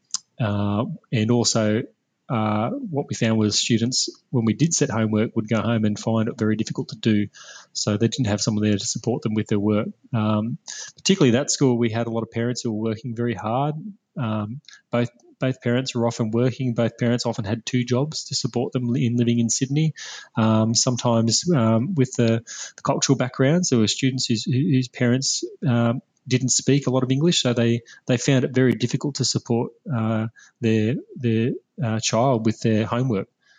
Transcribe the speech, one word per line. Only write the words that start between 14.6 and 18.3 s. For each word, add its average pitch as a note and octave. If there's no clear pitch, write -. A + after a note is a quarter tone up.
both A#2+
both C3
parents B2+
were A#2
often A#2
working. A#2+
Both A#2
parents A#2+
often A2+
had A2
two B2
jobs B2+
to C#3